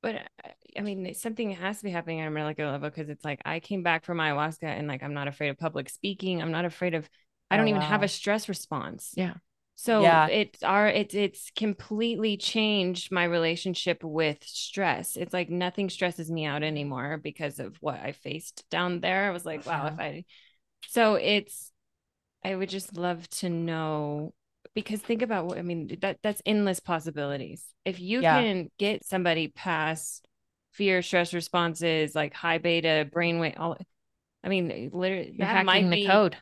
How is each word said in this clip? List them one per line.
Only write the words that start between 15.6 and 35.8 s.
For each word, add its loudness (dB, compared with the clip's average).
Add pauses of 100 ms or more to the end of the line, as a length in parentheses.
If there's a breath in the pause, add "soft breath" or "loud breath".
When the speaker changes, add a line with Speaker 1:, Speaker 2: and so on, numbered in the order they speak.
Speaker 1:
stresses -2
me -2
out -2
anymore -4
because -8
of -10
what -4
I -6
faced -12
down 0
there. 0
I 0
was -6
like, -8
"Wow, -2
if -4
Speaker 3:
Yeah. -6
Speaker 1:
I," -8 (640 soft breath)
so 4
it's, 0 (760)
I -2
would -2
just -8
love -4 (100)
to -2
know, -2 (400)
because -4
think -2
about 0
what, -4
I -6
mean, -4
that, -2
that's -2
endless 4
possibilities. -4 (200)
If -4
you 0
Speaker 2:
Yeah. 6
Speaker 1:
can 0
get 0
somebody 2
past -4 (460)
fear, 2
stress 2
responses, 0
like, -2
high 2
beta, 4
brainwave, 2
all, -4 (640)
I -6
mean, -2
literally, -4
Speaker 3:
You're 2
Speaker 1:
that 4
might 8